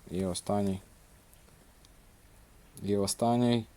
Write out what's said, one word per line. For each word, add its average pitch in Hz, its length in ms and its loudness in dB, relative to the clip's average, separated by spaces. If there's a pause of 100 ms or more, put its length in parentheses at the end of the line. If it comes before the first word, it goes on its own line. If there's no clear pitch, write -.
(100)
І 92 140 -2
останній. 98 560 -2 (2000)
І 98 140 0
останній. 117 720 2 (100)